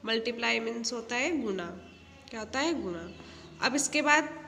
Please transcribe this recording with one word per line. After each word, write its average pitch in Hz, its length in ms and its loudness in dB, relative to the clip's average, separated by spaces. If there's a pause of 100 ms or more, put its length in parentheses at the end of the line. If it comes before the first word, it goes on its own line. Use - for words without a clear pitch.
Multiply 226 560 2
means 233 320 -2
होता 240 240 -4
है 277 140 2 (120)
गुना। 190 240 -2 (640)
क्या 226 100 -8
होता 214 180 -4
है? 320 140 2 (100)
गुना। 170 280 -6 (520)
अब 254 120 4
इसके 294 280 2
बाद 302 260 6 (200)